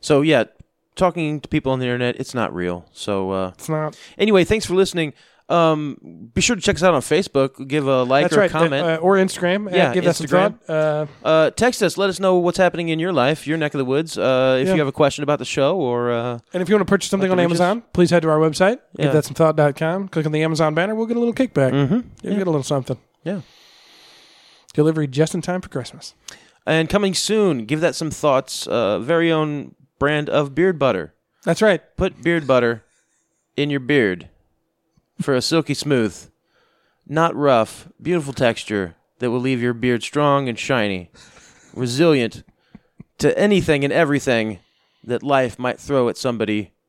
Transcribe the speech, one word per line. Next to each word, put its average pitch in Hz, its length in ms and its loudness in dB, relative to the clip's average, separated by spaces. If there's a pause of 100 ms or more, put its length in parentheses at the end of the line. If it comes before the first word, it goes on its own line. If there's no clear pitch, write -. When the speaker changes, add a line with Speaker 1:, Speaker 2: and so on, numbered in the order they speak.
Speaker 1:
So, 143 220 2
yeah, 147 220 4 (500)
talking 156 460 -2
to - 80 -18
people 147 240 -2
on 131 80 -2
the 127 60 -2
internet, 123 340 -2
it's - 140 -10
not 113 200 -2
real. 87 380 -4
So, 98 400 -4
uh, 95 220 -4
Speaker 2:
It's - 140 -18
not. 156 300 -6 (180)
Speaker 1:
anyway, 196 280 4
thanks 214 220 0
for 175 80 -2
listening. 175 400 0 (340)
Um, 151 840 -2
be - 80 -2
sure 233 160 0
to 180 60 -10
check 196 140 0
us 147 60 -4
out 180 120 4
on 131 80 2
Facebook. 135 680 -2
Give 143 180 -2
a 131 180 2
like 135 200 2
Speaker 2:
That's 170 100 0
Speaker 1:
or - 20 4
a 208 60 4
Speaker 2:
right. 180 80 2
Speaker 1:
comment. 160 360 0
Speaker 2:
Uh, 165 160 0
or 190 140 4
Instagram. 190 540 -2
Speaker 1:
Yeah, 180 220 2
Speaker 2:
Give 175 120 0
that 170 120 2
some 160 120 -8
Speaker 1:
Instagram. 185 320 2
Speaker 2:
thought. - 140 -14
Uh, 156 320 0 (200)
Speaker 1:
Uh, 156 240 4
text 233 320 0
us. 175 160 -2
Let 196 100 0
us 185 120 -4
know 190 180 4
what's 175 180 0
happening 170 320 2
in 160 100 -2
your 175 140 -2
life, 147 340 2
your 156 120 -2
neck 151 160 -2
of 147 40 -4
the 135 60 0
woods. 143 320 -2
Uh, 131 440 2
if 180 80 0
Speaker 2:
Yeah. 190 60 2
Speaker 1:
you 165 60 2
have 143 80 0
a 139 40 -6
question 147 320 0
about 143 160 0
the 127 40 -8
show 147 320 0
or, 120 340 -2
uh, 120 280 -4 (160)
Speaker 2:
And 180 80 -2
if 175 80 -4
you 214 60 2
wanna 202 100 2
purchase - 240 0
something 196 180 0
Speaker 1:
like 185 100 2
Speaker 2:
on - 0 -
Speaker 1:
to 175 100 2
reach 170 80 0
us. 165 40 0
Speaker 2:
Amazon, 196 220 0 (100)
please 175 180 4
head 175 120 4
to 160 80 0
our 156 80 4
website, 180 400 2 (180)
Speaker 1:
Yeah. 156 100 0
Speaker 2:
give 139 80 2
that 151 120 4
some 135 80 -12
thought 156 220 2
dot 147 200 2
com. 185 320 -4
Click 160 160 -4
on 156 80 -2
the 156 100 0
Amazon 160 320 0
banner. 185 200 0
We'll 226 120 -2
get 233 120 -2
a - 20 0
little 233 140 0
kickback. 143 380 2
Speaker 1:
Mm-hmm. 139 220 2 (280)
Speaker 2:
You'll - 100 -4
Speaker 1:
Yeah. 208 60 0
Speaker 2:
get 190 80 0
a 175 40 0
little 147 120 0
something. 131 340 -2 (280)
Speaker 1:
Yeah. 185 160 -6 (1300)
Speaker 2:
Delivery 156 360 0
just 143 260 0
in 175 80 -4
time 180 180 -4
for - 80 -16
Christmas. - 460 -12 (500)
Speaker 1:
And 160 240 0
coming 196 240 0
soon, 180 540 0
Give 151 140 -2
That 160 160 0
Some 160 160 -6
Thoughts, - 560 -2
uh, 104 320 0
very 165 320 0
own 151 420 -4 (240)
brand 147 320 0
of 139 240 0
beard 170 240 2
butter. 101 340 0 (320)
Speaker 2:
That's 170 160 0
right. 202 220 2 (140)
Speaker 1:
Put - 260 -4
beard 165 240 0
butter 120 380 2 (720)
in 147 120 -2
your 143 120 -2
beard 120 480 2 (920)
for 139 140 0
a 127 80 0
silky 156 320 0
smooth, 123 420 -2 (880)
not 160 300 0
rough, 127 500 0 (140)
beautiful 147 320 -4
texture 110 640 -2 (240)
that 123 120 -2
will 123 100 -2
leave 127 220 0
your 120 120 0
beard 120 280 0
strong 143 460 0
and 113 100 -6
shiny, 101 520 -2 (640)
resilient 127 680 0 (760)
to - 200 2
anything 170 460 2
and 139 80 -2
everything 127 680 0 (460)
that 120 180 -4
life 131 380 0
might 123 180 -4
throw 131 300 0
at 98 80 -4
somebody 107 560 -4 (160)